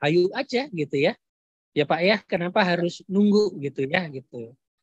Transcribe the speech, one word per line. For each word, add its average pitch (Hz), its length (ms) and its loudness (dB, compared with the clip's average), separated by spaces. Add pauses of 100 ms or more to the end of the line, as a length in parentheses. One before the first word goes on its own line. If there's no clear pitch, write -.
hayu 175 320 4
aja 262 320 -4
gitu 160 320 -8
ya. 180 160 0 (560)
Ya 147 160 0
Pak 160 160 0
ya, 202 240 2
kenapa 185 320 0
harus 175 480 0
nunggu 208 480 2
gitu 139 320 -4
ya 180 240 0
gitu. 123 400 -14 (300)